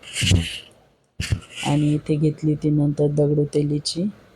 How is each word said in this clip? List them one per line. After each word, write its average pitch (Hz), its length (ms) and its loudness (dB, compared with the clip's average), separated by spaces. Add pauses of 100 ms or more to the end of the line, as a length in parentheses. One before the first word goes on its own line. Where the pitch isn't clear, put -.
(1700)
आणि 147 280 2
इथे 151 220 -2
घेतली 151 400 0
ती 151 140 -2
नंतर 147 380 2
दगडूतेलीची 147 960 0 (320)